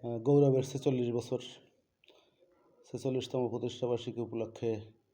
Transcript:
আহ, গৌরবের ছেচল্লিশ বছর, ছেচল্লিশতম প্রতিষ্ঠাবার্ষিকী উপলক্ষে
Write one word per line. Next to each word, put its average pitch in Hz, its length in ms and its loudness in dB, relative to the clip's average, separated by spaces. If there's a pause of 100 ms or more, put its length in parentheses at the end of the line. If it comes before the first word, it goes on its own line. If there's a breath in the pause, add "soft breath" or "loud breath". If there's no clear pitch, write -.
আহ, 120 160 -4
গৌরবের 139 440 6
ছেচল্লিশ 131 480 0
বছর, 120 280 -2 (1500 soft breath)
ছেচল্লিশতম 127 640 -2
প্রতিষ্ঠাবার্ষিকী 120 720 -4
উপলক্ষে 110 580 -4 (340)